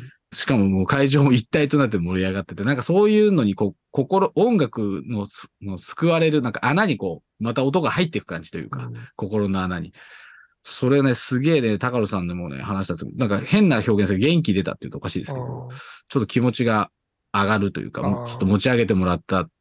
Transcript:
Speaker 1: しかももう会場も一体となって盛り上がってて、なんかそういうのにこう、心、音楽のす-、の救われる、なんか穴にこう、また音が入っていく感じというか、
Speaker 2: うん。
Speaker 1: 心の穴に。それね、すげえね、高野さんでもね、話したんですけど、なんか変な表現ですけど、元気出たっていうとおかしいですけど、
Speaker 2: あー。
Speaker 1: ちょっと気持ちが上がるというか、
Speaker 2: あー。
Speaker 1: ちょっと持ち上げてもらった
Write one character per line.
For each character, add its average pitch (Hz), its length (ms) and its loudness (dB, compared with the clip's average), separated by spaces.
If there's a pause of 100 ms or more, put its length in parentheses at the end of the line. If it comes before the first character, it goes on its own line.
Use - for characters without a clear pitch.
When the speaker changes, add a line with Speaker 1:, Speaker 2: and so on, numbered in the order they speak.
(340)
Speaker 1:
し - 100 -8
か 135 140 2
も 101 100 4
も 95 160 2
う 92 40 -4
会 139 200 4
場 139 160 4
も 135 80 6
一 117 160 2
体 147 220 0
と 147 80 2
な 139 80 4
っ 113 40 0
て 107 80 -2
盛 90 220 -2
り 95 80 0
上 92 60 -2
が 98 80 -4
っ 87 40 -8
て - 80 -14
て、 101 120 -6
な 139 80 2
ん - 20 -2
か 123 80 -6
そ 185 200 2
う 214 60 4
い 214 160 4
う 208 60 4
の 151 140 2
に 98 100 0
こ 101 200 -2
う、 - 0 - (160)
心、 185 440 0
音 220 220 4
楽 107 500 -2
の 104 180 -6
す-、 - 240 -16 (120)
の 98 160 -8
救 - 300 -4
わ 165 120 4
れ 160 100 4
る、 151 120 2
な 123 80 -2
ん - 20 -6
か - 140 -8
穴 165 200 2
に 143 120 0
こ 87 260 -8 (160)
う、 107 40 -6
ま 117 100 -2
た 131 100 -2
音 139 160 0
が 135 120 -2
入 170 140 0
っ 160 40 -4
て 160 80 -4
い 101 40 -6
く - 40 -16
感 82 160 -10
じ - 100 -18
と 87 60 -10
い 82 80 -8
う - 40 -14
か、 127 180 -10
Speaker 2:
う - 20 -12
ん。 120 40 -12 (220)
Speaker 1:
心 101 320 -4
の 95 140 -2
穴 90 180 -4
に。 85 140 -12 (680)
そ - 260 -2
れ 139 120 4
ね、 135 140 2
す - 240 -2
げ 156 180 2
え 135 40 2
ね、 107 180 0
高 123 200 -2
野 107 60 2
さ 98 160 -2
ん 87 60 -4
で 87 80 -6
も 87 120 -8
ね、 67 140 -10
話 95 240 -4
し - 20 -14
た 90 60 -4
ん - 40 -8
で - 20 -10
す - 60 -10
け - 60 -12
ど、 - 60 -14
な 127 80 0
ん 104 40 0
か 101 140 0
変 208 240 4
な 139 100 4
表 107 140 0
現 104 100 4
で 98 40 4
す 98 80 2
け 92 60 0
ど、 120 80 2
元 165 160 2
気 107 100 0
出 95 100 0
た - 100 -4
っ - 40 -14
て - 80 -14
い - 40 -10
う - 20 -18
と - 80 -10
お - 20 -20
か 113 80 -6
し - 60 -8
い - 60 -6
で - 40 -10
す 147 80 -10
け 131 60 -8
ど、 123 320 -10
Speaker 2:
あ - 20 -16
ー。 131 40 -18 (300)
Speaker 1:
ち - 100 -2
ょ - 20 2
っ - 20 0
と 104 60 -2
気 - 120 0
持 120 120 2
ち 120 140 -2
が 107 260 0 (420)
上 101 140 2
が 107 100 2
る 101 140 0
と - 100 -8
い 50 40 -8
う - 60 -14
か、 - 140 -8
Speaker 2:
あ - 60 0
ー。 120 160 -4
Speaker 1:
ち 120 60 -8
ょ - 20 -10
っ 120 40 -8
と 98 60 0
持 98 140 4
ち 131 100 2
上 123 80 4
げ 117 80 4
て 104 80 2
も 92 120 4
ら 90 100 2
っ 80 40 -4
た 90 300 -2 (120)